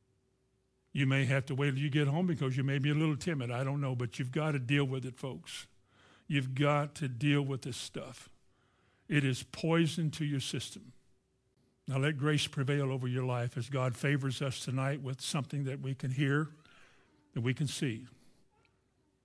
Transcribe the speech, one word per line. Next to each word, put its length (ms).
You 140
may 200
have 200
to 80
wait 160
till 80
you 120
get 180
home 180
because 300
you 80
may 160
be 100
a 40
little 220
timid. 360
I 100
don't 180
know, 140
but 240
you've 140
got 200
to 60
deal 240
with 220
it, 120
folks. 520
You've 300
got 400
to 100
deal 360
with 200
this 140
stuff. 520
It 160
is 200
poison 680
to 120
your 160
system. 520
Now 120
let 200
grace 300
prevail 420
over 160
your 180
life 320
as 120
God 260
favors 480
us 160
tonight 440
with 180
something 440
that 160
we 140
can 160
hear, 380
that 80
we 120
can 140
see. 380